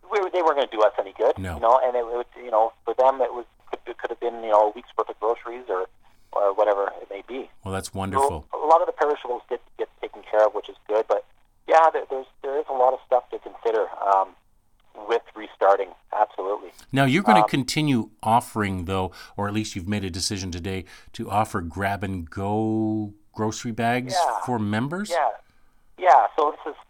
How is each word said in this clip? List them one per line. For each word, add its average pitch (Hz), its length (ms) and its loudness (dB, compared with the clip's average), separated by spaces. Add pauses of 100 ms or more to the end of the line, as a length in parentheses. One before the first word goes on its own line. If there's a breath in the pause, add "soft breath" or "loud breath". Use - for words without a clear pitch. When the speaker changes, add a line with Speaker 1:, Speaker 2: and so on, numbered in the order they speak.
(120)
Speaker 1:
we 220 80 2
were, 185 100 0
they 175 120 0
weren't 156 160 2
gonna 127 140 2
do 107 120 0
us 104 160 6
any 95 180 -4
good, 110 220 2
Speaker 2:
No. 92 160 -6
Speaker 1:
you 78 60 -8
know, 120 220 6
and 123 120 0
it, 123 40 0
it 117 60 -2 (120)
would, 120 80 -6 (180)
you 123 80 -10
know, 110 220 2 (120)
for - 80 -2
them 131 280 4
it - 120 -2
was, - 120 -10 (420)
it 120 100 -12
could - 140 -8
have 117 80 -10
been, 117 240 -6
you 113 80 -2
know, 107 160 6
a 107 80 -2
week's 123 220 -16
worth - 120 -2
of 113 120 -10
groceries 117 480 -4
or, 92 180 -2 (460)
or 101 200 0
whatever 101 380 2 (100)
it - 80 -18
may 98 180 -12
be. 123 220 -10 (140)
Speaker 2:
Well, 95 100 -8
that's 95 200 -8
wonderful. 98 580 0
Speaker 1:
So - 100 -8
a 151 60 -2
lot 160 140 6
of 175 60 -2
the 170 60 -6
perishables 135 560 -2
get, 123 120 -6 (180)
get 113 80 -4 (140)
taken 107 280 -12
care 107 160 4
of, 104 80 2
which 104 160 -6
is 98 60 -14 (120)
good, 107 200 2
but 101 180 0 (420)
yeah, 160 260 6
there, 147 160 -4
there's, 131 160 -6 (180)
there 139 160 -4
is 156 100 -4
a 139 40 -4
lot 131 200 4
of 127 140 -4
stuff 123 240 2
to 110 80 -8
consider, 110 480 -2 (180)
um, 95 300 2 (720)
with 117 140 0 (120)
restarting, 101 540 0 (240)
absolutely. 98 600 -4 (200)
Speaker 2:
Now, 139 140 2
you're 143 180 2
gonna 107 200 6
Speaker 1:
Um, 107 40 2
Speaker 2:
continue 139 640 -2 (120)
offering, 107 640 0
though, 92 280 -2 (240 loud breath)
or 101 100 -4
at 101 60 -6
least 107 240 -4
you've 87 100 -10
made 104 160 -2
a 95 60 -4
decision 92 420 -6
today, 92 320 -8 (300 loud breath)
to 104 180 -8
offer 104 300 -2
grab-and-go 101 1500 -4 (200)
grocery 110 380 -6
bags 120 420 -2
Speaker 1:
Yeah. 135 320 0
Speaker 2:
for 123 140 -2
members? 127 500 -4
Speaker 1:
Yeah. 156 200 0 (680)
Yeah, 147 380 6
so 151 160 2 (140)
this 151 80 -8
is - 60 -18 (100)